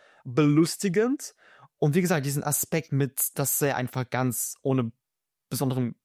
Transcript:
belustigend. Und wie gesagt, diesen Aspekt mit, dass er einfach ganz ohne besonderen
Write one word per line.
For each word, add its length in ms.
belustigend. 1080
Und 160
wie 60
gesagt, 240
diesen 180
Aspekt 480
mit, 480
dass 220
er 160
einfach 320
ganz 520
ohne 300
besonderen 560